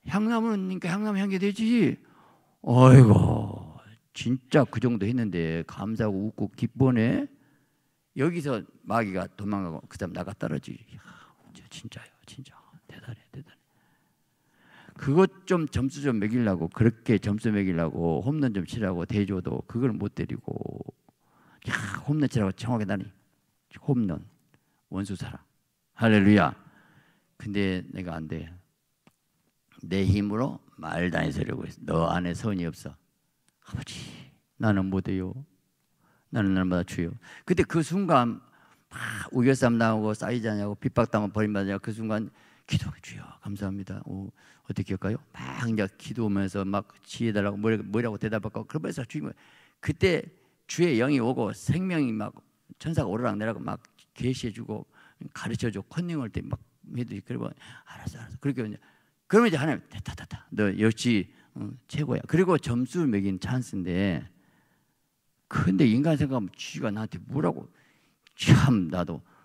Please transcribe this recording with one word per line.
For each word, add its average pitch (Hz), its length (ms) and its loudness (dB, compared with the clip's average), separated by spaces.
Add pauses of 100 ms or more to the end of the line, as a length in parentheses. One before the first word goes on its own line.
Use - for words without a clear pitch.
향나무는, 220 580 0
그러니까 185 240 -4
향나무 202 300 0
향기 196 220 0
되지. 208 560 2 (640)
어이구, 127 1120 10 (400)
진짜 131 500 2
그 - 140 -4
정도 110 260 2
했는데 87 600 0
감사하고 104 640 -2
웃고 - 280 -6
기뻐네. 127 720 2 (880)
여기서 143 460 -2 (200)
마귀가 95 440 -2 (100)
도망가고 98 520 -6
그다음 87 240 -8
나가 90 220 -8
떨어지지. - 440 -6 (140)
이야, - 80 -20 (720)
진짜요, - 340 -18 (220)
진짜 - 280 -20 (320)
대단해, - 300 -16 (160)
대단해. - 240 -18 (1400)
그것 170 520 2
좀 170 200 2
점수 135 360 -2
좀 120 180 0
매기려고, 104 480 0
그렇게 113 500 2
점수 104 320 -2
매기려고 85 720 0
홈런 135 300 0
좀 92 100 -2
치라고 92 420 -4
대줘도 98 600 -2
그걸 120 240 -2
못 - 240 -6
때리고, - 720 -8 (840)
야, 113 60 -4 (320)
홈런 143 220 0
치라고 98 240 0
정확하게 113 320 -4
나니 95 200 -4 (760)
홈런, 107 440 -2 (680)
원수 98 260 -6
사랑. - 220 -12 (560)
할렐루야. 104 600 6 (840)
근데 98 500 -2
내가 87 260 -10
안 80 140 -10
돼. 80 240 -10 (1300)
내 95 220 0
힘으로 104 560 0 (160)
말도 82 420 -2
안 80 120 0
되려고 - 360 -6
했어. - 160 -16
너 82 240 0
안에 87 280 -2
선이 98 320 -4
없어. 80 280 -10 (720)
아버지, - 640 -14 (280)
나는 101 320 2
못해요. 95 420 -4 (960)
나는 101 260 0
날마다 90 300 0
주여. 87 260 -6 (340)
근데 175 180 2
그 160 200 0
순간 151 580 2 (500)
막 - 100 -16 (320)
우겨쌈 123 460 4
나오고, 110 360 2
쌓이지 113 340 -4
않냐고, 104 280 -4
핍박당하고, 107 560 0
버림받냐고, 98 480 0
그 113 120 -8
순간 110 380 -4 (360)
기도해. - 260 -2 (100)
주여, - 200 -16 (180)
감사합니다. 98 640 -8
오, 98 260 -10 (400)
어떻게 - 240 -4
할까요? 98 220 -4 (160)
막 - 360 -8
이제 104 200 0 (100)
기도하면서 101 640 -4
막 98 240 -4 (160)
지혜달라고, 101 520 -2
뭐라-, 107 280 0
뭐라고 104 340 -4
대답할까? 110 460 -6
그러면서 156 400 -8
주님은, 151 280 -10 (480)
그때 - 420 0 (440)
주의 165 320 2
영이 135 200 4
오고 117 360 0
생명이 160 580 -2
막 104 220 -6 (440)
천사가 156 300 -2
오르락내리락 110 540 -2
막 - 200 -8 (320)
계시해주고 117 720 -6 (480)
가르쳐주고 113 540 -6
컨닝할 160 420 -6
때 - 120 -6
막 - 160 -8 (380)
해드리고, 117 300 -8
그러면 - 260 -8 (320)
알았어, - 340 -14
알았어. - 220 -16
그렇게 127 260 -4
이제, 104 120 -10 (500)
그러면 220 200 6
이제 165 80 2
하나님, 139 320 -2
됐다, - 260 -12
됐다. - 360 -16
너 98 300 0
역시, 110 520 2 (240)
응, 110 220 -10 (100)
최고야. 143 380 -4
그리고 170 320 4
점수 127 480 -2
매긴 98 340 0
찬스인데, 95 880 -2 (1200)
근데 - 380 4
인간 139 300 4
생각하면 131 400 -2
쥐가 - 340 -8
나한테 110 360 -8
뭐라고. 156 440 -4 (640)
참, 107 540 6
나도, 85 340 -4 (220)